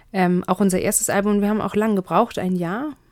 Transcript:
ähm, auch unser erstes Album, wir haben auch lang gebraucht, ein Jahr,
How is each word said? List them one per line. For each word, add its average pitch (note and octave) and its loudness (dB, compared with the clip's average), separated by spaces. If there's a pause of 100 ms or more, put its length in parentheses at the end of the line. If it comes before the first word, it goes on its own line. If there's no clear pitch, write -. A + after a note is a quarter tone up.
(120)
ähm, F3+ 2
auch F#3+ 0
unser F#3 2
erstes - 0
Album, G3+ 2
wir G3+ 2
haben G#3+ 0
auch D#3 -4
lang G#3+ 2
gebraucht, F#3+ 0
ein F#3 -2
Jahr, G#3 -4 (160)